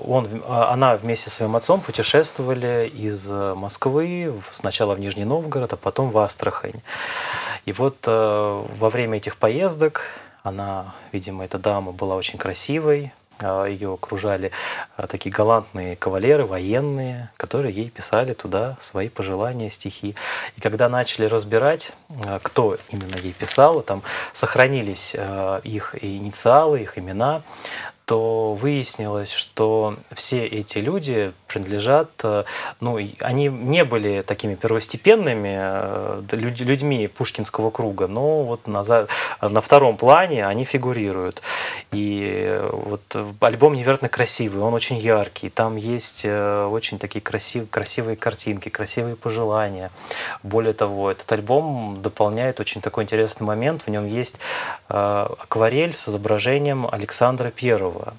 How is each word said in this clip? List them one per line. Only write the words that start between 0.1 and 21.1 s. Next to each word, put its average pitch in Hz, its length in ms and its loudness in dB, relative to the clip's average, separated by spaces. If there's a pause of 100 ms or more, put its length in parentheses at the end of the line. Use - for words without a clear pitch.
в-, 104 220 -8
а, 117 240 4
она 127 240 6
вместе 113 340 -2
со - 80 -4
своим 110 180 0
отцом 175 260 4
путешествовали 127 1120 2
из 104 320 -4
Москвы 131 1040 -2
в-, 104 240 -10
сначала 101 400 0
в 98 40 -6
Нижний 101 260 -4
Новгород, 143 480 -2
а 85 40 -6
потом - 340 -2
в 107 60 4
Астрахань. - 640 0 (840)
И 101 80 -4
вот, 135 240 0 (100)
э, 104 580 2 (140)
во 110 100 4
время 113 280 0
этих 104 180 -6
поездок 156 680 2 (400)
она, 95 500 -6 (180)
видимо, 95 320 -6
эта 95 160 -6
дама 98 320 0
была 95 240 -2
очень - 240 -4
красивой, 143 720 0 (280)
э, 98 300 0
её 98 260 -4
окружали, 95 560 -2 (460)
э, 95 100 -6
такие 95 240 -6
галантные 101 640 2
кавалеры, 117 500 4
военные, 123 880 -2
которые 131 380 -4
ей 110 160 -6
писали 117 440 0
туда 110 460 -4
свои 98 300 -4
пожелания, 107 600 -4
стихи. - 460 -8 (400)
И 104 60 -16
когда 113 260 2
начали 120 380 0